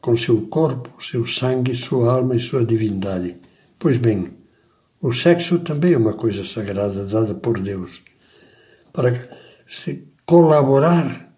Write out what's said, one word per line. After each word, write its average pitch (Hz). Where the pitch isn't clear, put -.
com 117
seu 110
corpo, 147
seu 120
sangue, 127
sua 123
alma 127
e 113
sua 123
divindade. 98
Pois 139
bem, 104
o 123
sexo 170
também 160
é 131
uma 110
coisa 101
sagrada 98
dada 104
por 104
Deus, 95
para 123
se -
colaborar 151